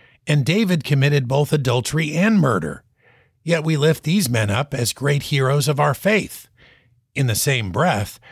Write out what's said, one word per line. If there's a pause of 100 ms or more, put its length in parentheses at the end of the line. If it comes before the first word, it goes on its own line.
(260)
and
David
committed
both
adultery
and
murder. (600)
Yet
we
lift
these
men
up
as
great
heroes
of
our
faith. (680)
In
the
same
breath, (140)